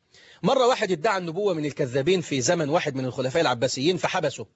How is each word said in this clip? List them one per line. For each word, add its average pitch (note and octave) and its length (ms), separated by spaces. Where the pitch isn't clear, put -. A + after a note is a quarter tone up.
مرة B3+ 240
واحد A3 260
ادعى F#3+ 260
النبوة F3+ 360
من D#3 100
الكذابين C#3 560
في C#3 200
زمن E3 280
واحد D#3 260
من C3 100
الخلفاء B2+ 380
العباسيين C3+ 540
فحبسه D3+ 580